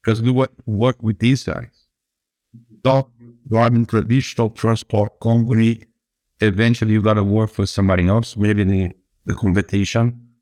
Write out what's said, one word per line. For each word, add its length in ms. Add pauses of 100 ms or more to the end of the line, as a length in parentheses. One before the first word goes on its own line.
'Cause 180
we 100
wo-, 160 (180)
work 360
with 180
these 240
guys. 440 (920)
Dot, 280 (400)
Garmin, 380
traditional 640
transport 720
company. 640 (560)
Eventually 540
you 80
gotta 220
work 260
for 160
somebody 420
else, 300
maybe 260
the, 280 (340)
the 80
competition. 960 (120)